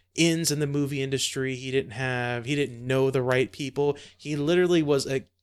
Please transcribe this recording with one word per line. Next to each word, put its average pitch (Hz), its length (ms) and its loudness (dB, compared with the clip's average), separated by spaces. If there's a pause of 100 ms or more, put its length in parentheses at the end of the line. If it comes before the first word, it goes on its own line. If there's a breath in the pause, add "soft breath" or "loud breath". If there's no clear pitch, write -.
(140 soft breath)
ins 165 360 2
in 147 100 0
the 147 60 0
movie 143 360 -2
industry. 135 540 -2
He 131 140 -10
didn't 127 220 -2
have, 123 520 -4
he 143 100 -2
didn't 123 320 -2
know 131 240 2
the 131 120 0
right 127 280 2
people. 143 460 -2 (200 loud breath)
He 147 200 -6
literally 170 460 4
was 143 240 2
a 135 180 -2 (180)